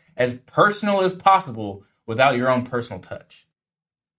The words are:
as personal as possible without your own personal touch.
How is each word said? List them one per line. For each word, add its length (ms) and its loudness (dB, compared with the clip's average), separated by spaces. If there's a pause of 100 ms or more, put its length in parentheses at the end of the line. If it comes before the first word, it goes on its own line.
(160)
as 180 -2 (120)
personal 560 0
as 120 0
possible 720 0 (220)
without 300 2
your 140 0
own 140 0
personal 360 -8
touch. 460 -20 (720)